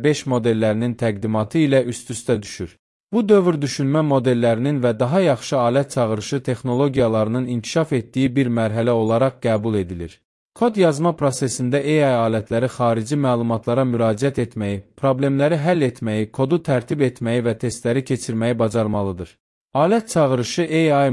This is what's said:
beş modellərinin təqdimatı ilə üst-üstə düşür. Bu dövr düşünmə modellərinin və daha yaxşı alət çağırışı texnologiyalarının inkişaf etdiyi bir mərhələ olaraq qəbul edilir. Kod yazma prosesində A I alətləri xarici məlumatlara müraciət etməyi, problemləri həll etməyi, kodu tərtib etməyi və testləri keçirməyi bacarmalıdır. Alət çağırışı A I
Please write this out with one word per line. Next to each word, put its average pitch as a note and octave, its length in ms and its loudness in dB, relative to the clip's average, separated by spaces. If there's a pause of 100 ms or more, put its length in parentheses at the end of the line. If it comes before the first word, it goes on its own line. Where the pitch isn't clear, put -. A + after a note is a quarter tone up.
beş D3 220 0
modellərinin A2+ 720 0
təqdimatı A2 680 -2
ilə C3+ 200 4
üst-üstə A#2+ 560 -4
düşür. - 280 -10 (420)
Bu A#3 160 2
dövr F#3 340 6
düşünmə C#3+ 400 0
modellərinin B2+ 800 2
və A#2 160 0
daha C3+ 220 0
yaxşı D3 360 0
alət C3 380 0
çağırışı A2+ 480 -2
texnologiyalarının B2 1040 0
inkişaf B2 460 -2
etdiyi C3 440 -2
bir B2+ 220 2
mərhələ A2+ 320 0
olaraq A#2 540 2
qəbul A2 340 0
edilir. E2+ 420 -8 (340)
Kod A#3 220 0
yazma E3 420 2
prosesində C3 600 -2
A C#3+ 160 0
I C#3 220 2 (100)
alətləri A2+ 440 0
xarici A#2 480 -2
məlumatlara A#2+ 680 0
müraciət A#2 520 0
etməyi, G2+ 440 -4 (140)
problemləri C#3 600 0
həll E3 240 0
etməyi, A2 480 -2
kodu C3+ 280 0
tərtib C#3 480 -2
etməyi A#2+ 400 -2
və A2+ 120 0
testləri A#2+ 520 -2
keçirməyi A2+ 480 -2
bacarmalıdır. G#2 720 -2 (440)
Alət G3 380 0
çağırışı C3 500 0
A D#3 440 2
I C3 60 2